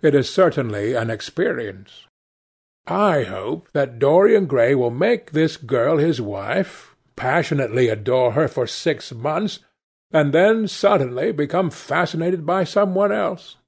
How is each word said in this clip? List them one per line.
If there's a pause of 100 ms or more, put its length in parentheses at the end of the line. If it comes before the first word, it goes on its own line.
it
is
certainly
an
experience. (800)
I
hope
that
Dorian
Gray
will
make
this
girl
his
wife, (220)
passionately
adore
her
for
six
months, (540)
and
then
suddenly
become
fascinated
by
someone
else. (120)